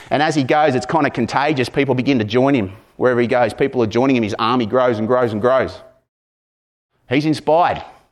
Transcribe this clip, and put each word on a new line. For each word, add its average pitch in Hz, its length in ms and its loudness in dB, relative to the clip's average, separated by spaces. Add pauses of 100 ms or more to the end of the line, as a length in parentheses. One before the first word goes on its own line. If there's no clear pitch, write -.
(120)
And 131 100 0
as 156 140 0
he 139 80 0
goes, 151 320 2
it's 123 100 -2
kind 151 220 0
of 120 60 -4
contagious. 131 560 -2
People 131 260 0
begin 127 240 0
to 107 60 -2
join 127 280 2
him 98 200 -2 (240)
wherever 120 240 2
he 120 60 0
goes. 123 260 0
People 135 280 -2
are 110 60 2
joining 123 300 0
him. 113 60 0
His 98 140 -4
army 117 280 0
grows 123 340 0
and 110 80 -4
grows 123 240 0
and 107 100 -4
grows. 123 400 0 (1300)
He's 143 160 2
inspired. 156 560 0 (300)